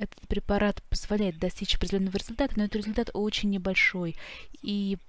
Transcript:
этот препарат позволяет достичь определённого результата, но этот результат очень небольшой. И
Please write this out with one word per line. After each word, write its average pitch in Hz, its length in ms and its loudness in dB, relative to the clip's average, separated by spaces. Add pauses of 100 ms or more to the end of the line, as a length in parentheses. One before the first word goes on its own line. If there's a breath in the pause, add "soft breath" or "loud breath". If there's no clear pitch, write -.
этот - 280 -8
препарат 202 560 2
позволяет 196 540 0
достичь 180 360 0
определённого 190 420 2
результата, 247 400 0
но 208 80 4
этот 208 120 -2
результат 214 360 0
очень 208 380 0
небольшой. 185 640 0 (460 loud breath)
И 202 340 0 (120)